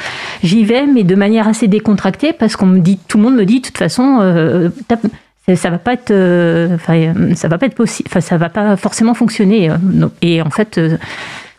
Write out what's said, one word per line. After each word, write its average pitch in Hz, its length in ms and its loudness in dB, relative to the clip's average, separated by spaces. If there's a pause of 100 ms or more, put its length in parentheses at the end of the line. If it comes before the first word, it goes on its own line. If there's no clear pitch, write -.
(420)
j'y 202 220 2
vais, 240 240 0
mais 247 160 2
de 180 120 2
manière 208 340 2
assez 220 180 0
décontractée, 214 640 0
parce 226 240 -2
qu'on 202 100 0
me 185 140 4
dit, 185 180 2 (120)
tout - 80 0
le 208 80 4
monde 262 100 2
me 220 80 2
dit, « 226 160 2
De 262 60 -10
toute - 120 -14
façon, 247 440 0
euh, 170 480 2 (180)
t'as, 233 80 0 (500)
ça, 180 120 2
ça 180 120 -4
va 170 100 -4
pas 247 160 -2
être, 240 160 -4
euh, 175 640 2
enfin, 165 200 -2
euh, 165 400 0
ça 170 140 -2
va - 80 0
pas - 80 -2
être - 100 -4
possi-, - 320 -2
enfin, 180 140 -2
ça 170 160 -2
va 170 100 0
pas 208 300 -2
forcément 226 380 -2
fonctionner. » 208 540 2
Euh, 151 140 0
non. 160 280 0 (100)
Et 170 200 0
en 156 80 -4
fait, 214 280 -4
euh, 160 200 0 (600)